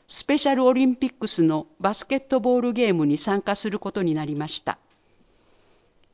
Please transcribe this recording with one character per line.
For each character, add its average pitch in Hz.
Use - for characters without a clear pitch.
ス -
ペ 285
シ 285
ャ 277
ル 262
オ 254
リ 262
ン 254
ピ 262
ッ 247
ク -
ス 170
の 156
バ 196
ス -
ケ 269
ッ 269
ト 269
ボ 247
ー 247
ル 240
ゲ 233
ー 196
ム 156
に 147
参 196
加 196
す 220
る 202
こ 196
と 202
に 165
な 151
り 147
ま 151
し -
た。 -